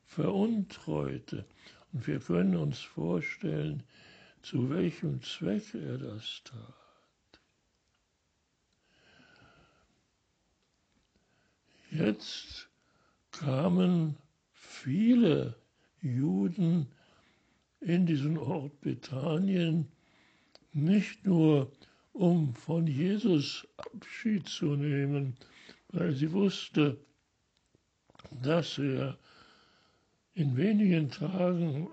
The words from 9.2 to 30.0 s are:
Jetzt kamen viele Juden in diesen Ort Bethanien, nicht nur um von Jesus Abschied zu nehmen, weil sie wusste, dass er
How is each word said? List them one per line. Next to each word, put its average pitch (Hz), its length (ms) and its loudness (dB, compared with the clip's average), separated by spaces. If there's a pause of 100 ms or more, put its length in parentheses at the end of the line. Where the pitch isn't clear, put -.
Jetzt - 800 -4 (640)
kamen 165 840 2 (380)
viele 160 1040 2 (460)
Juden 170 840 0 (920)
in 180 240 2
diesen 156 320 2
Ort 151 440 -4
Bethanien, 160 1080 0 (840)
nicht 175 540 0
nur 156 460 6 (420)
um 175 400 4
von 165 320 -2
Jesus 160 840 0 (100)
Abschied - 680 -4
zu 147 280 -2
nehmen, 139 600 0 (540)
weil 170 240 0
sie 147 180 0
wusste, 160 640 2 (1500)
dass 156 340 0
er 135 400 -2 (1160)